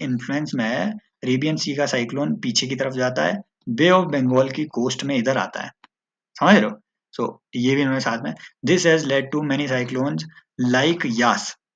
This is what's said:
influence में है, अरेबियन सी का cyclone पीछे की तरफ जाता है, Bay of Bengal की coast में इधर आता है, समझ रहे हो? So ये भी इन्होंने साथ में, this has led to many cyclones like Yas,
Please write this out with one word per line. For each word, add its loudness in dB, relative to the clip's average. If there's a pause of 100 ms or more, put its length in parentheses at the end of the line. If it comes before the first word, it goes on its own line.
influence -4
में 0
है, -2
अरेबियन -2
सी -4
का 0
cyclone -2
पीछे -2
की -4
तरफ -4
जाता -2
है, -2 (280)
Bay 4
of 2
Bengal 2
की -4
coast -4
में -2
इधर 0
आता -4
है, -10 (720)
समझ 6
रहे 4
हो? -16 (380)
So -4 (180)
ये 2
भी 2
इन्होंने 0
साथ -2
में, -6 (320)
this 4
has 4
led 2 (140)
to -2
many -2
cyclones -2 (500)
like 2
Yas, 0 (200)